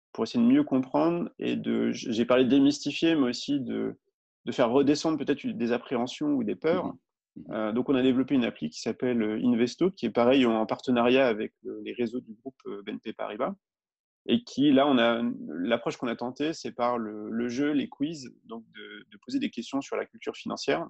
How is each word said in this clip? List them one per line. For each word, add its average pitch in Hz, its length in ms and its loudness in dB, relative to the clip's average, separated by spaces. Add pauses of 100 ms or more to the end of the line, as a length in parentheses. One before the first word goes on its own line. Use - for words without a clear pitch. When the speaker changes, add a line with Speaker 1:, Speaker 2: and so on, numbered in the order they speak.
(120)
Speaker 1:
pour - 120 -4
essayer 117 200 0
de - 20 6
mieux 135 160 6
comprendre 147 760 0
et 120 180 -2
de, 113 340 0
j-, - 220 -6
j'ai 117 140 2
parlé 127 180 4
de 120 60 2
démystifier, 143 640 4
mais 135 160 2
aussi 143 300 -4
de, 110 380 -4 (460)
de - 80 -6
faire 117 180 2
redescendre 147 460 4
peut-être 139 300 -4
des 117 260 -2
appréhensions 123 640 -2
ou 127 100 0
des 104 100 -2
peurs. 160 300 0
Speaker 2:
Mhm. - 80 -6 (440)
Mhm. - 80 -18 (100)
Speaker 1:
Euh, 107 180 -2
donc, 127 160 0
on 143 60 4
a 127 80 2
développé 131 320 2
une 127 100 4
appli 113 240 -4
qui - 140 -14
s'appelle, 123 400 -2
euh, 107 200 -2
Investo, 123 480 2
qui - 140 -10
est 117 60 0
pareil 123 340 4
en 110 220 2
partenariat 123 600 2
avec, 107 280 -2 (100)
euh, 107 180 -10
les 107 120 -8
réseaux 120 260 -4
du 110 140 -16
groupe, 127 320 -18
euh, 101 160 -10
B 101 80 -12
N 107 100 -8
P 110 140 -10
Paribas. 110 400 -6 (720)
Et 120 180 2
qui, 143 260 2
là, 131 160 6
on 135 120 4
a, 117 240 4 (260)
l'approche 110 480 -2
qu'on 127 120 -6
a 113 80 -4
tentée, 127 360 -4
c'est 123 200 -10
par 123 260 -2
le, 107 320 -8
le 117 180 -2
jeu, 135 220 -2
les 135 180 0
quiz, 143 420 -6 (140)
donc 113 300 -14
de, 104 360 -16
de 104 140 -20
poser 262 140 -2
des - 100 -2
questions - 320 -6
sur - 160 -6
la 107 80 -2
culture - 320 -12
financière, 151 540 -2